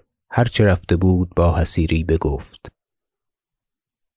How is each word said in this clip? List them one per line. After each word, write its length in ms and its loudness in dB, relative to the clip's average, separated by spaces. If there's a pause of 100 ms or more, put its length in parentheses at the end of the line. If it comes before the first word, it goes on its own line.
(300)
هر 140 0
چه 200 0
رفته 320 0
بود 400 0
با 200 2
حصیری 480 -2
بگفت. 680 -4 (1400)